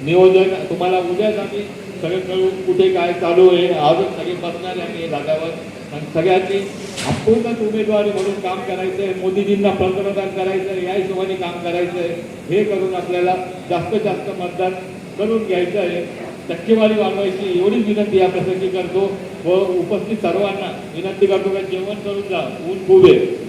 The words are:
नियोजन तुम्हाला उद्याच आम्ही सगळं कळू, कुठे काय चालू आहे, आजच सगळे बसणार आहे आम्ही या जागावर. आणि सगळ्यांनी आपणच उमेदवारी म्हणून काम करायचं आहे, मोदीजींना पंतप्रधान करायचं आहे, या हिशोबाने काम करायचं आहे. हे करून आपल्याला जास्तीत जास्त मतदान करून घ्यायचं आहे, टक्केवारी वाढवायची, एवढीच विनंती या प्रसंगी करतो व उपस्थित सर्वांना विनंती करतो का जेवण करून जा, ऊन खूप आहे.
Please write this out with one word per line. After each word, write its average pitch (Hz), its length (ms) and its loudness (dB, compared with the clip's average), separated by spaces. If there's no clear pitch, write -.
नियोजन 185 480 6
तुम्हाला 180 300 0
उद्याच 196 380 0
आम्ही 202 240 -6
सगळं 175 180 -2
कळू, 185 280 0
कुठे 185 280 4
काय 175 200 2
चालू 180 360 6
आहे, 175 180 4
आजच 170 500 2
सगळे 175 160 -4
बसणार 175 440 -6
आहे 180 40 -6
आम्ही 170 200 -8
या 165 80 -6
जागावर. 156 420 -2
आणि 151 200 -8
सगळ्यांनी 185 460 2
आपणच 226 540 0
उमेदवारी 208 480 0
म्हणून 196 300 -2
काम 185 220 -4
करायचं 185 420 -4
आहे, 185 180 -2
मोदीजींना 196 480 2
पंतप्रधान 190 600 -2
करायचं 190 420 -2
आहे, 180 140 -4
या 180 80 -4
हिशोबाने 185 420 -2
काम 175 280 -6
करायचं 175 360 -2
आहे. 170 140 -4
हे 202 140 2
करून 190 320 -2
आपल्याला 180 400 0
जास्तीत 196 300 -2
जास्त 196 300 -4
मतदान 185 320 -4
करून 214 300 0
घ्यायचं 180 320 0
आहे, 175 220 -2
टक्केवारी 214 440 4
वाढवायची, 196 680 0
एवढीच 208 280 2
विनंती 208 300 2
या 185 120 6
प्रसंगी 185 380 -2
करतो 185 440 0
व 165 40 0
उपस्थित 208 380 -2
सर्वांना 190 540 -2
विनंती 190 300 0
करतो 190 240 2
का 196 100 -2
जेवण 190 240 -4
करून 202 260 -6
जा, 185 180 -4
ऊन 190 80 -4
खूप 185 180 10
आहे. 131 140 10